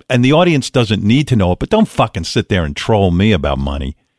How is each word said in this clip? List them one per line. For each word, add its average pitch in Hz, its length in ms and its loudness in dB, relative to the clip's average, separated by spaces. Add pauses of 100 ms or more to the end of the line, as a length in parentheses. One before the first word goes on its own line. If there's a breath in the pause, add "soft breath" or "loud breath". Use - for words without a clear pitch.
and 123 160 2
the 135 80 4
audience 160 360 2
doesn't 110 340 0
need 127 260 2
to 131 80 0
know 90 160 2
it, - 60 -4
but - 100 -6
don't 214 180 2
fucking 107 380 -4
sit - 240 -4
there 90 160 0
and 73 100 -6
troll 98 360 0
me 98 200 2
about 71 280 -2
money 69 360 -6 (240)